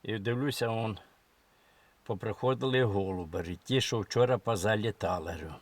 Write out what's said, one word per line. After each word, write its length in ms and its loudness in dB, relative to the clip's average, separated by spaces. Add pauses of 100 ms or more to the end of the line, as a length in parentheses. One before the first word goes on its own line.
І 160 -2
дивлюся, 500 0
вон, 300 -2 (1040)
поприходили 800 0
голуби, 580 0
рю. 140 -6
Ті, 260 0
що 180 -2
вчора 380 4
позалітали, 1040 0
рю. 200 -10